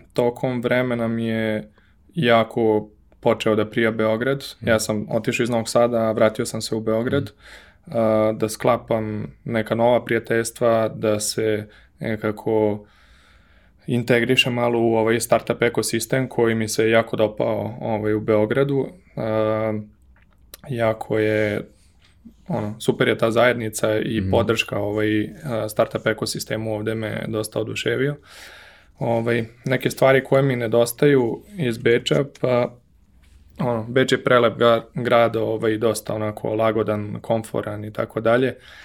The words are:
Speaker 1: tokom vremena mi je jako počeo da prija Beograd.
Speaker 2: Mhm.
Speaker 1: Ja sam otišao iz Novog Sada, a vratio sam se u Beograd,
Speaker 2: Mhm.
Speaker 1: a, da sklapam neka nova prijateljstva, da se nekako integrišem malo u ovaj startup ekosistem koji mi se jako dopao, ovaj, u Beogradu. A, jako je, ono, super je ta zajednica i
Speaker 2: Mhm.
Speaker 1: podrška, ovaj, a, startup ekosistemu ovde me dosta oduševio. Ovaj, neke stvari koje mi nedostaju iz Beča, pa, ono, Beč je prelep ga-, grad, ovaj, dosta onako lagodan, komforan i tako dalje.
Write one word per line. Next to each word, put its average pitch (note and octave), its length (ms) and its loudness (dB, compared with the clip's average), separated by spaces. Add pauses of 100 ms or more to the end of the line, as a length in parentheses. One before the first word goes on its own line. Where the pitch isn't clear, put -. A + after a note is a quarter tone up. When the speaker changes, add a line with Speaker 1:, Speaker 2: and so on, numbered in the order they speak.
(120)
Speaker 1:
tokom B2 500 -2
vremena A#2+ 460 0
mi A2+ 180 -2
je A2 440 -4 (440)
jako A2+ 760 2 (300)
počeo A2+ 340 2
da G#2+ 120 2
prija A2+ 240 0
Beograd. A2+ 540 -2 (120)
Speaker 2:
Mhm. A2 120 -6
Speaker 1:
Ja A2 120 4
sam G#2+ 300 -4
otišao A#2+ 340 -2
iz A2+ 60 -2
Novog A2+ 180 -2
Sada, A#2+ 300 2
a A2 140 0
vratio A2+ 340 2
sam A2+ 160 -8
se - 120 -6
u A2 60 -2
Beograd, A#2 420 -2
Speaker 2:
Mhm. - 100 -10 (560)
Speaker 1:
a, A2 440 2
da G#2+ 160 -2
sklapam A#2 560 -2 (400)
neka A#2 300 -2
nova A#2 300 2
prijateljstva, A2+ 840 0
da G#2+ 300 -2
se G#2+ 460 -2 (340)
nekako G#2+ 840 -2 (1000)
integrišem A#2+ 680 2
malo A#2+ 280 0
u A#2 140 2
ovaj A2+ 260 2
startup - 420 0
ekosistem A#2 640 -2
koji A2+ 260 2
mi A2 140 -2
se A2+ 220 0
jako A2+ 260 2
dopao, A2 640 -2
ovaj, G#2+ 340 -2
u G#2+ 60 0
Beogradu. A#2+ 680 2 (300)
A, A2 560 0 (960)
jako A2+ 500 0
je, G#2+ 500 0 (800)
ono, A2 320 -4
super B2 280 0
je G#2+ 100 0
ta A2+ 120 0
zajednica A2+ 680 2
i A2 220 -2
Speaker 2:
Mhm. F#2+ 100 -2
Speaker 1:
podrška, A2+ 480 0
ovaj, G#2+ 460 0 (200)
a, A2 240 -4
startup A2 380 -2
ekosistemu A2 680 -4
ovde G#2+ 200 -4
me A2 340 -6
dosta A2 320 -4
oduševio. A#2+ 560 -2 (800)
Ovaj, A#2 460 0 (200)
neke B2+ 260 -2
stvari C3 340 4
koje C3+ 180 2
mi C3+ 140 2
nedostaju A#2+ 840 2 (160)
iz A#2+ 200 -2
Beča, A#2+ 460 2 (160)
pa, B2 380 0 (800)
ono, A#2+ 240 0
Beč B2+ 280 2
je B2 120 0
prelep A#2+ 300 6
ga-, A#2 280 4 (120)
grad, A#2 420 4
ovaj, A2 420 0
dosta A2 360 -2
onako G#2+ 400 -4
lagodan, G#2+ 640 0
komforan G#2+ 640 -4
i G#2+ 80 -12
tako A2+ 280 -4
dalje. A#2+ 340 2 (300)